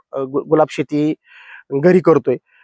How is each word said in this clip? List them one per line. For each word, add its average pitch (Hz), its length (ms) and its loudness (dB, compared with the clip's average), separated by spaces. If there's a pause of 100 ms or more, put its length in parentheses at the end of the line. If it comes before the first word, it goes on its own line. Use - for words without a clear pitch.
(120)
अ, 135 80 -8
गु-, 135 240 -6
गुलाब 156 260 2
शेती 151 440 -4 (600)
घरी 175 260 4
करतोय. 147 380 2 (260)